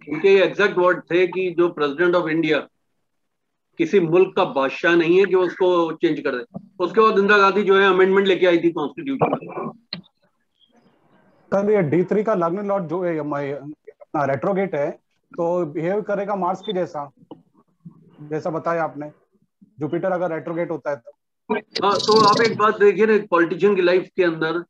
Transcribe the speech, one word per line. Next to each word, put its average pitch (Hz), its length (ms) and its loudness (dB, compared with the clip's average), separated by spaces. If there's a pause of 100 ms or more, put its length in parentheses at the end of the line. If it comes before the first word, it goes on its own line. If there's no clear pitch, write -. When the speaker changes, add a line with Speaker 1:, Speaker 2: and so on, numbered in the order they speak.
Speaker 1:
उनके 156 200 2
एग्जैक्ट 190 480 4
वर्ड 180 240 2 (100)
थे 180 160 2
कि 180 320 -6
जो 175 200 0
president 165 440 0
of 156 100 -4
India 156 280 0 (1160)
किसी 170 220 0
मुल्क 175 360 2
का 190 100 2
बादशाह 139 500 0
नहीं 170 240 4
है 196 60 4
कि 185 100 0
उसको 175 560 0
चेंज 156 280 -2
कर 135 160 -4
दे। - 240 -12 (200)
उसके 180 220 0
बाद 208 180 4
इंदिरा 202 180 4
गांधी 196 260 2
जो 190 120 4
है 196 140 4
अमेंडमेंट 190 380 4
लेके 180 180 2
आई 175 120 4
थी 165 140 0
कॉन्स्टिट्यूशन 147 720 -4
में। - 280 -12 (1800)
Speaker 2:
सर, 202 180 0
ये 208 100 4
डी 160 220 0
थ्री 202 200 -2
का 220 120 0
लागने 175 280 -2
लॉट 196 180 -2
जो 170 200 -6
है, 170 180 -4
हमारे, 143 320 -6
अपना 143 760 -8
रेट्रोगेट 175 500 -2
है, 147 160 -4 (460)
तो 175 280 -2
बिहेव 170 360 -4
करेगा 202 340 -4
मार्स 180 240 -4
के 214 140 -8
जैसा, 151 380 -6 (1120)
जैसा 151 280 -8
बताया 165 340 -4
आपने, 147 280 -10 (680)
जुपिटर 160 320 -4
अगर 175 220 -4
रेट्रोगेट 165 380 -6
होता 151 180 -8
है 143 60 -4
तो। - 160 -16 (440)
Speaker 1:
हाँ, - 380 -2
तो 214 320 4
आप - 160 4
एक 226 160 0
बात 208 220 0
देखिए 202 260 4
ना, 220 80 4
एक 208 160 0
पॉलिटिशियन 170 460 2
की 185 60 0
लाइफ 180 340 2
के 185 80 2
अंदर 160 460 -4